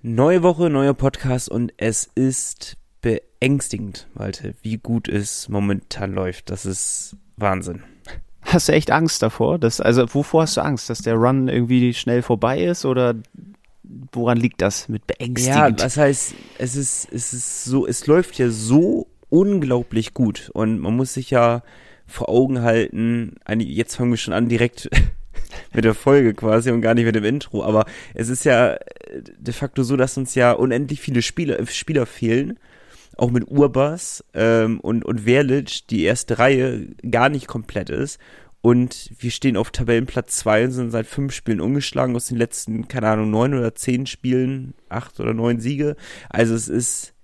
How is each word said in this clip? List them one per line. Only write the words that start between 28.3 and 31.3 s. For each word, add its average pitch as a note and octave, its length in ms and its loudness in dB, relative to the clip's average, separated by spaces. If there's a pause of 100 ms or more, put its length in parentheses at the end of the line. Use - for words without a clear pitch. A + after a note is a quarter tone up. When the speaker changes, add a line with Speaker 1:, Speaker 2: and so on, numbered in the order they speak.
Speaker 1:
ja, A#2+ 280 6
äh, G1+ 60 -4 (600)
de - 140 -8
facto C3+ 300 -4
so, B2+ 140 0
dass B2+ 200 0
uns C3 180 -6
ja A#2+ 180 6
unendlich C3 480 0
viele A#2+ 220 0
Spieler, - 380 -2